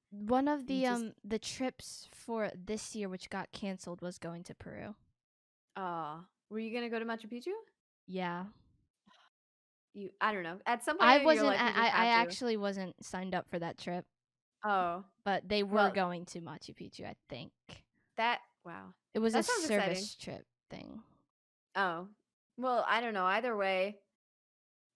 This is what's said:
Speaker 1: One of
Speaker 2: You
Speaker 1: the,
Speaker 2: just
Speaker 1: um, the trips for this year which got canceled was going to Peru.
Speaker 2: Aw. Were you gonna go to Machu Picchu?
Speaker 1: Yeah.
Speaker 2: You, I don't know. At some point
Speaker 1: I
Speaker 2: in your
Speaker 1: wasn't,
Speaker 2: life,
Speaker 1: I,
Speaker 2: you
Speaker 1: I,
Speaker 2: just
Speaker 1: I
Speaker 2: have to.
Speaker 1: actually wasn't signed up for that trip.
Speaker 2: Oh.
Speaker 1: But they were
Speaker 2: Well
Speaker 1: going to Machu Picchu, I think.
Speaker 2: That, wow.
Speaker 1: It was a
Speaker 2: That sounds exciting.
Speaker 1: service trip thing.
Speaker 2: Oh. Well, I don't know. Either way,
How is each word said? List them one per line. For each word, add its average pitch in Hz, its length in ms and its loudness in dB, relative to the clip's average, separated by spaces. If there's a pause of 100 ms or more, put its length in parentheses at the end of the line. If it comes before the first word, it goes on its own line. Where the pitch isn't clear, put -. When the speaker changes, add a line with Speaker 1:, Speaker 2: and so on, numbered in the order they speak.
Speaker 1:
One 220 400 0
of 285 180 -2
Speaker 2:
You - 0 -
Speaker 1:
the, 262 180 0
Speaker 2:
just 240 200 0
Speaker 1:
um, 220 80 -10 (100)
the 214 160 -2
trips - 720 -8
for 226 440 -4
this 202 400 -8
year 208 140 -4
which 185 200 -10
got 190 240 -8
canceled 185 480 -8
was 180 180 -8
going 170 260 -10
to - 100 -16
Peru. - 400 -12 (840)
Speaker 2:
Aw. 170 480 -6 (240)
Were 214 100 -6
you 220 140 -4
gonna 240 160 -4
go 226 100 -2
to 226 60 -4
Machu 226 260 -6
Picchu? 247 220 -6 (540)
Speaker 1:
Yeah. 180 400 -4 (1500)
Speaker 2:
You, 202 180 -10 (100)
I 214 100 2
don't 196 120 -2
know. 170 220 -6
At 233 180 0
some 311 140 0
point 233 140 10
Speaker 1:
I 277 60 12
Speaker 2:
in 294 140 8
your 294 120 6
Speaker 1:
wasn't, - 0 -
Speaker 2:
life, - 180 4
Speaker 1:
I, 247 60 4
Speaker 2:
you - 40 2
Speaker 1:
I, 233 140 4
Speaker 2:
just 226 60 6 (120)
Speaker 1:
I - 20 6
Speaker 2:
have 233 60 4
to. 233 100 8
Speaker 1:
actually 226 360 0
wasn't 196 460 -4
signed 190 320 -6
up 175 140 -2
for 180 100 -2
that 165 180 -6
trip. 180 280 -6 (580)
Speaker 2:
Oh. 190 420 2 (180)
Speaker 1:
But 190 260 0
they 208 140 4
were 202 280 6
Speaker 2:
Well - 0 -
Speaker 1:
going 180 360 -2
to 175 140 -12
Machu 156 320 -12
Picchu, - 320 -14
I - 100 -12 (140)
think. - 240 -12 (640)
Speaker 2:
That, 233 240 0 (240)
wow. 185 300 -14 (180)
Speaker 1:
It 208 60 0
was 220 160 4
a - 80 4
Speaker 2:
That - 20 0
sounds 466 200 0
exciting. 202 440 0
Speaker 1:
service - 60 -14
trip - 320 -12 (220)
thing. - 340 -14 (720)
Speaker 2:
Oh. 180 340 0 (480)
Well, 240 300 2
I 220 140 4
don't 233 120 -2
know. 190 120 2
Either 220 300 2
way, 196 440 0 (960)